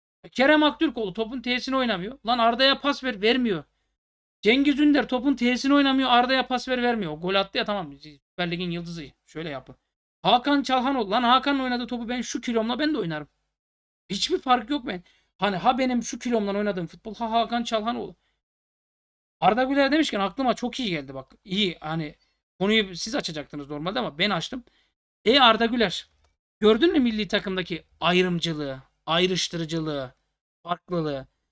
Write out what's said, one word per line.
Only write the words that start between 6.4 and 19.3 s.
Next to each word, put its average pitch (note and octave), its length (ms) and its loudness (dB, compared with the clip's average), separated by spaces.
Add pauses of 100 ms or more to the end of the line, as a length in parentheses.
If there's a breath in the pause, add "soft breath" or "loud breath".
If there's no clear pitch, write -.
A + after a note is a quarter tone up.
pas B3 200 -4
ver, B3 160 -2
vermiyor. A3 280 0
O D#3 80 -8
gol F3+ 160 -2
attı G3 220 0
ya, A#3 80 -2
tamam. F#3 340 -6
Süper E3+ 520 -8
Lig'in F3 200 -4
yıldızı. E3+ 340 -8 (200)
Şöyle D#3+ 240 -10
yapın. C3+ 260 -12 (460)
Hakan B3 420 4
Çalhanoğlu. B3+ 480 0
Lan B3 120 2
Hakan'ın C4 360 4
oynadığı B3 280 -4
topu A#3+ 220 -8
ben B3 120 -4
şu A#3 200 -6
kilomla A#3 380 -2
ben D#4 140 0
de C#4+ 40 -2
oynarım. D#3+ 300 -4 (840)
Hiçbir G3+ 300 -2
fark B3 300 0
yok D4 180 -4
ben. F3+ 160 -8 (340 soft breath)
Hani G3 180 0
ha A3+ 220 2
benim B3+ 260 0
şu - 160 -10
kilomla G#3 380 -2
oynadığım F#3+ 300 -4
futbol, G3+ 280 -16
ha A3+ 160 -6
Hakan A#3 320 -2
Çalhanoğlu. A3+ 520 -6 (1200)